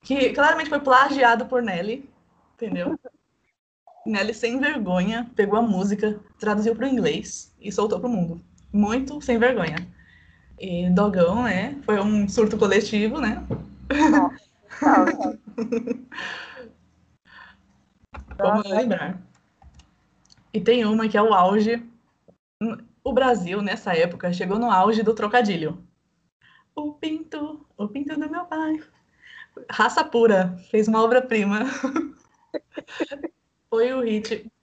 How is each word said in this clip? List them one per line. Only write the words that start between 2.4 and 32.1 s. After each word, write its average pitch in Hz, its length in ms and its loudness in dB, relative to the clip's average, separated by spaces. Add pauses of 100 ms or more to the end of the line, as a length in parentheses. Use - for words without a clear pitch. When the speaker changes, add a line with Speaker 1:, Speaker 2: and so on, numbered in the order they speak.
Speaker 1:
entendeu? 190 440 -6 (1040)
Nelly, 214 300 -2
sem 240 240 -4
vergonha, 226 760 -2
pegou 208 240 2
a - 20 2
música, 202 560 -2 (220)
traduziu 214 340 0
pro 233 140 -4
inglês 208 720 -4
e 202 100 -12
soltou 202 300 -2
pro 247 80 -6
mundo. 175 320 -4 (320)
Muito 262 480 0
sem 240 180 0
vergonha. 208 380 0 (840)
E 180 320 -2
Dogão, 190 540 4
né, 214 400 -4
foi 208 160 0
um 208 280 0
surto 214 300 2
coletivo, 214 600 2
né? 226 260 -4 (640)
Speaker 2:
Nossa, - 300 2 (420)
nossa. - 560 2 (180)
Speaker 1:
<laughs> - 1160 -10 (1600)
Como 202 180 2
não - 20 2
Speaker 2:
Nossa. 196 180 -2
Speaker 1:
lembrar? 185 480 -2 (1300)
E 214 80 -2
tem 226 240 2
uma 220 240 0
que 208 80 -2
é 208 60 4
o 220 100 4
auge. 208 560 2 (1160)
O 269 80 -4
Brasil, 208 500 2
nessa 196 320 -4
época, 175 380 0
chegou 185 260 -2
no 240 120 0
auge 214 320 4
do 220 120 2
trocadilho. 208 640 0 (960)
O 302 180 -8
pinto, 311 720 -8 (120)
o 208 120 -6
pinto 285 300 -6
do 302 120 -6
meu 349 160 -6
pai. 311 340 -4 (880)
Raça 247 340 0
Pura 208 520 4 (140)
fez 214 180 2
uma 220 140 4
obra-prima. 226 580 2
<laughs> 254 60 -2 (2000)